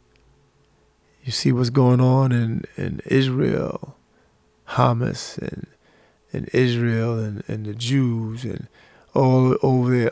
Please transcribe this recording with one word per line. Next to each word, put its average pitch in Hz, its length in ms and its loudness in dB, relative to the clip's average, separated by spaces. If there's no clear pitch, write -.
You 117 40 -6
see - 180 0
what's 123 180 0
going 127 320 4
on 127 300 4
in, 117 320 0
in - 300 -6
Israel, 131 920 -2
Hamas - 680 -2
and, - 300 -10
and - 180 -8
Israel 117 680 0
and, 107 280 -6
and 107 200 -8
the 104 80 -10
Jews 117 680 -2
and - 240 -8
all 131 480 4
over 127 340 2
there, 120 160 2